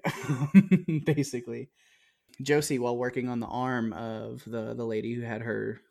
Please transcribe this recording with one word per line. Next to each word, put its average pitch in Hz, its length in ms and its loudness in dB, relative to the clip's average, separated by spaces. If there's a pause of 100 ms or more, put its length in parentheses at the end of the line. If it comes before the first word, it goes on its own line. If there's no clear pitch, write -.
<laughs> 151 1000 4
basically. 139 680 -2 (680)
Josie, 147 380 2
while 120 180 0
working 123 320 -2
on 120 120 -2
the 110 60 -4
arm 123 460 -2
of 113 540 -8
the, 113 280 -4
the 117 120 -4
lady 110 280 -2
who 120 80 -4
had 113 200 -4
her 110 380 -4 (100)